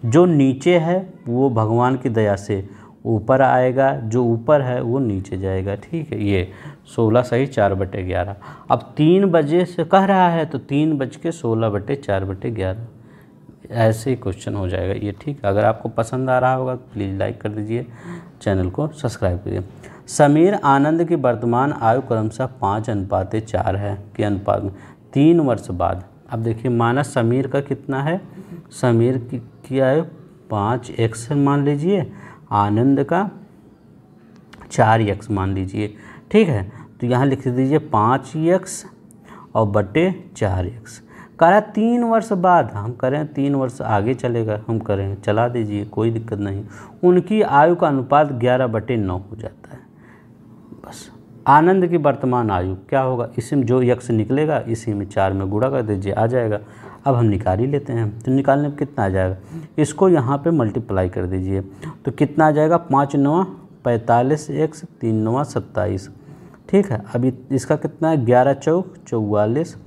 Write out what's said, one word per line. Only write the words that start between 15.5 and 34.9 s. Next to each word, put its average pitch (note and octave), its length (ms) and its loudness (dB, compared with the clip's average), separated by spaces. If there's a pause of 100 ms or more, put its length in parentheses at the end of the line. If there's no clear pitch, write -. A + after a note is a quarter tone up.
आपको A2 260 -2
पसंद B2+ 380 -4
आ B2+ 100 2
रहा B2+ 140 2
होगा B2+ 220 -4
तो - 180 -18
प्लीज़ G2 240 -6
लाइक G#2 240 -6
कर G#2+ 80 -6
दीजिए, A2 360 -6 (560)
चैनल F#2+ 280 0
को D3+ 200 -4
सब्सक्राइब G2+ 500 -4
करिए। G2 240 -6 (460)
समीर D#3 460 4
आनंद D3 480 2
की E3 140 0
वर्तमान A#2+ 560 0
आयु A2+ 280 2
क्रमशः A2+ 440 -2 (120)
पाँच G#2+ 320 -2
अनुपाते G2 520 -2
चार - 340 -2
है G2+ 200 -6 (200)
के A2 80 -2
अनुपात G2+ 400 -2
में G2 80 -6 (420)
तीन E3 260 6
वर्ष B2 320 -2
बाद। F2+ 320 -2 (260)
अब A#2 100 -6
देखिए, A2+ 320 -4
माना A#2+ 320 2
समीर B2+ 440 0
का C#3 140 -2
कितना C3+ 400 -6
है, E3+ 180 -2 (520)
समीर B2 500 2
की, B2 160 -10
की - 420 -8
आयु C3+ 240 4 (460)
पाँच G#2+ 420 -2
एक्स A2+ 420 -2
मान C#3+ 320 2
लीजिए, D3 400 0 (480)
आनंद A2+ 500 4
का F#3+ 260 0 (1400)
चार A2+ 340 4